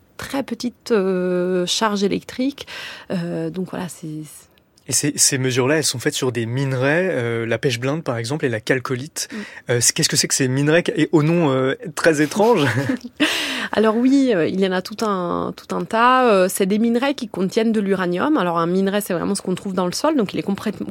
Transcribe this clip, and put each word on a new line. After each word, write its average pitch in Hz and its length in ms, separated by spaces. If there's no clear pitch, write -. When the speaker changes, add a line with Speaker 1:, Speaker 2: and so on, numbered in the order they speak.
Speaker 1:
très - 260
petite, - 480
euh, 180 720
charge 202 380
électrique. 254 640
Euh, 170 380
donc 175 220
voilà, 180 180
c'est, - 180
c'est - 240
Speaker 2:
Et 135 60
ces, 147 220
ces - 220
mesures-là, 131 400
elles 151 60
sont - 160
faites 147 140
sur 127 180
des 117 140
minerais, 135 640
euh, 117 340
la 113 120
pêche 120 220
blinde 143 240
par 120 140
exemple 131 280
et 131 40
la 113 160
chalcolite. 131 640
Speaker 1:
Mm. 220 40
Speaker 2:
Euh, 123 100
c'est, - 120
qu'est-ce 160 160
que 151 80
c'est - 100
que - 80
ces 135 120
minerais 147 360
et 151 160
au 156 120
nom, 165 280
euh, 131 240
très 156 260
étrange ? 190 500
<laughs> 107 40
Speaker 1:
Alors 220 220
oui, 262 400
euh, 156 140
il 190 100
y 190 80
en 185 60
a 185 80
tout 208 240
un, 180 500
tout - 180
un 180 120
tas. 247 440
Euh, 190 200
c'est 196 160
des 196 120
minerais 233 360
qui 247 160
contiennent 220 420
de 214 80
l'uranium. 190 560
Alors 180 240
un 165 80
minerai, 190 320
c'est 202 140
vraiment 175 200
ce 196 80
qu'on 185 140
trouve 196 180
dans 185 120
le 180 80
sol, 302 240
donc 214 160
il - 60
est 165 40
complète-, - 460